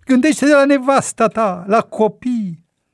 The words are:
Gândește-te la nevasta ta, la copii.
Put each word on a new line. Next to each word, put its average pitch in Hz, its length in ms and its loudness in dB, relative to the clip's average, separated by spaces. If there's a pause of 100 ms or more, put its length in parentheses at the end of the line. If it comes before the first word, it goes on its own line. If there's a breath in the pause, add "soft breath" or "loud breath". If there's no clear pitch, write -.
Gândește-te 269 460 2
la 277 140 4
nevasta 269 600 0
ta, 185 400 -4
la 220 140 2
copii. 208 840 -4 (280)